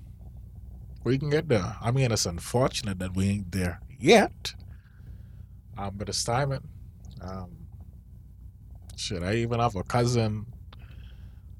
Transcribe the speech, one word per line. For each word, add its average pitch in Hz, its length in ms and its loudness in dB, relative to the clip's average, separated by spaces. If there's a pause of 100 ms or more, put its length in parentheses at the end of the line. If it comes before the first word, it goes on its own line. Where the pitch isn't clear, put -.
(1040)
we 123 140 4
can 147 120 0
get 156 180 4
there. 104 320 4
I 113 100 2
mean, 131 220 6
it's 104 140 2
unfortunate 98 760 2
that 92 160 -4
we 95 120 4
ain't 101 220 0
there 90 300 0 (180)
yet. - 560 6 (1200)
Um, 101 200 -4
but 101 120 -4
it's 95 140 -2
timing. 135 400 2 (580)
Um, 92 300 -8 (1400)
shit, 92 280 -4
I 95 140 2
even 117 220 2
have 117 160 4
a 90 80 -2
cousin, 117 640 4 (1120)